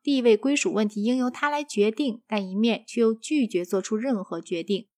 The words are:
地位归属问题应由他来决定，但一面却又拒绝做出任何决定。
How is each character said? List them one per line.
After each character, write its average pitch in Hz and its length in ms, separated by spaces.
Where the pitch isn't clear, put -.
地 277 180
位 226 160
归 277 180
属 190 180
问 214 140
题 208 160
应 247 140
由 254 100
他 269 220
来 294 140
决 214 260
定， 226 380
但 202 200
一 185 60
面 220 320
却 - 160
又 226 140
拒 262 320
绝 175 180
做 190 160
出 214 160
任 226 260
何 170 160
决 170 220
定。 190 260